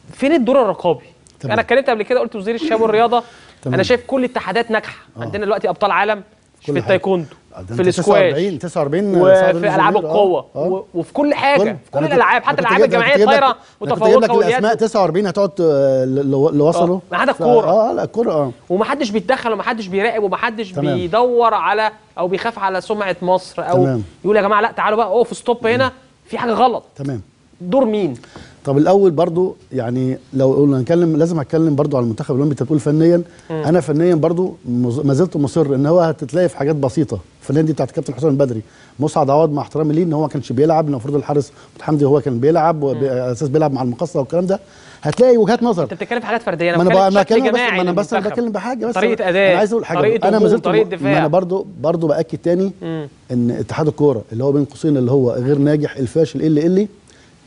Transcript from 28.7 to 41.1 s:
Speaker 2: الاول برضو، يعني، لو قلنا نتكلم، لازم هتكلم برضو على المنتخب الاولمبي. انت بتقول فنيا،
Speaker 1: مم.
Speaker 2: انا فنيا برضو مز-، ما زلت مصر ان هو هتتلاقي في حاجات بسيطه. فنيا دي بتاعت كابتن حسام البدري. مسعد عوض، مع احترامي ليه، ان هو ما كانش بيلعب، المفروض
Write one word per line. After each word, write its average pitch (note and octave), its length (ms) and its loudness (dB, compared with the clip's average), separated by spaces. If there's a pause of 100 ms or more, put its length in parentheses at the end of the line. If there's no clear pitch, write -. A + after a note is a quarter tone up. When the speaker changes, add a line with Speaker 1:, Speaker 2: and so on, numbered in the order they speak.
Speaker 2:
الاول F#3 320 4
برضو، F3 460 0 (160)
يعني، B2+ 460 -4 (140)
لو C3+ 200 2
قلنا C#3 260 4
نتكلم، E3 380 2
لازم E3 220 0
هتكلم D#3+ 380 0
برضو D3 200 0
على B2 80 0
المنتخب A#2 260 -4
الاولمبي. C#3+ 220 0
انت C3+ 100 -4
بتقول D3+ 180 0
فنيا، E3 420 2 (280)
Speaker 1:
مم. D#3 160 -6
Speaker 2:
انا E3+ 140 4
فنيا D#3+ 340 0
برضو E3+ 420 -2 (120)
مز-، B2 380 -2
ما C#3 80 2
زلت E3+ 220 0
مصر D3 380 0
ان C#3 120 0
هو F3 140 4
هتتلاقي D#3+ 480 0
في - 80 -10
حاجات D3 200 -2
بسيطه. C3+ 420 -2 (220)
فنيا D3+ 220 0
دي D#3 100 0
بتاعت C3+ 180 -4
كابتن C#3+ 240 -8
حسام C#3+ 160 -2
البدري. C3 320 0 (380)
مسعد D3 300 0
عوض، D3+ 220 2
مع C#3+ 100 -4
احترامي D3+ 320 -4
ليه، D#3+ 80 2
ان E3 100 -2
هو D3+ 100 -2
ما D3+ 60 -2
كانش C#3 240 -8
بيلعب، D#3 360 2
المفروض C#3 260 -6